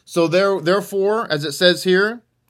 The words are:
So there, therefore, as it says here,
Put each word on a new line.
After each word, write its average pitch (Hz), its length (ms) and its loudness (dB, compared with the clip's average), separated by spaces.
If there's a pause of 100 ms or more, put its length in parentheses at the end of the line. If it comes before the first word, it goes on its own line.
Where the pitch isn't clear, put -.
So 170 240 -2
there, 190 320 2
therefore, 196 720 -2
as 151 140 -4
it 143 80 -8
says 180 300 2
here, 202 380 0 (280)